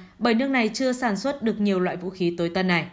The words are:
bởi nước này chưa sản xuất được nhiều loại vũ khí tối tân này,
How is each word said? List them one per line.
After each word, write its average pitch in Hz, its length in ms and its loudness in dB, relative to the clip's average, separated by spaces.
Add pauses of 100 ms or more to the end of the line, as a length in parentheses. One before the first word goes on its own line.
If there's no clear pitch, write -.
(180)
bởi 233 160 2
nước 262 140 2
này 247 200 2
chưa 254 240 0
sản 247 240 0
xuất 277 260 -4
được 214 180 -2
nhiều 196 200 2
loại 180 160 0
vũ 180 140 -8
khí 170 280 -2
tối 170 160 0
tân 185 140 2
này, 170 240 2